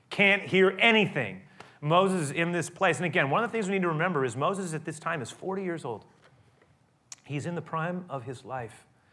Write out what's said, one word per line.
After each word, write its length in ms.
Can't 320
hear 360
anything. 640
Moses 480
is 20
in 220
this 160
place. 260
And 100
again, 240
one 140
of 80
the 60
things 100
we 60
need 80
to 80
remember 340
is 140
Moses 360
at 120
this 140
time 220
is 80
forty 340
years 200
old. 220
He's 200
in 100
the 60
prime 480
of 140
his 220
life 400